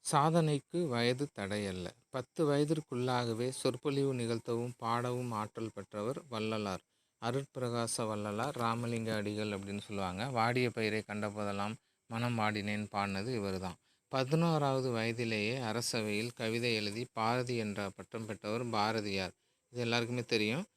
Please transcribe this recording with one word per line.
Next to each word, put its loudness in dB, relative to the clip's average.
சாதனைக்கு 4
வயது 2
தடையல்ல. -2
பத்து 0
வயதிற்குள்ளாகவே 0
சொற்பொழிவு 0
நிகழ்த்தவும் -2
பாடவும் 0
ஆற்றல் -4
பெற்றவர் -6
வள்ளலார். -2
அருட்பிரகாச -2
வள்ளலார், -2
ராமலிங்க 0
அடிகள் -2
அப்படின்னு -4
சொல்லுவாங்க. -4
"வாடிய 2
பயிரை 0
கண்டபோதெல்லாம் -2
மனம் -2
வாடினேன்" 0
பாடினது 0
இவர்தான். -2
பதினோராவது 2
வயதிலேயே 0
அரசவையில் 0
கவிதை 0
எழுதி -2
பாரதி 0
என்ற -2
பட்டம் -10
பெற்றவர் -4
பாரதியார். 2
இது -4
எல்லாருக்குமே 0
தெரியும். 2